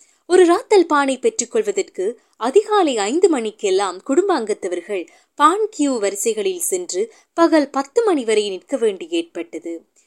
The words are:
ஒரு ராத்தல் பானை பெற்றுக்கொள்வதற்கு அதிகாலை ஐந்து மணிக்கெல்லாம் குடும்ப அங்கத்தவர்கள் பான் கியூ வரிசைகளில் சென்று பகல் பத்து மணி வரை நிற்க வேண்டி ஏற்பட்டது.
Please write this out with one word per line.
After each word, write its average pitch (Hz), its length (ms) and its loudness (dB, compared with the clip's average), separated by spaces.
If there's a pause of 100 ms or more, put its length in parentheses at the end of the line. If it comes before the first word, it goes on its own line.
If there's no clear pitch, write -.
(260)
ஒரு 370 180 4
ராத்தல் 349 420 4
பானை 277 320 0
பெற்றுக்கொள்வதற்கு 208 960 -2 (220)
அதிகாலை 349 600 2
ஐந்து 277 300 2
மணிக்கெல்லாம் 202 760 -2
குடும்ப 349 380 0
அங்கத்தவர்கள் 196 680 -6 (280)
பான் 381 360 2
கியூ 277 280 -2
வரிசைகளில் 202 640 -2
சென்று 180 520 -4 (220)
பகல் 311 360 2
பத்து 277 340 -2
மணி 320 200 0
வரை 214 240 0
நிற்க 190 280 -8
வேண்டி 196 340 -2
ஏற்பட்டது. 170 760 -8 (220)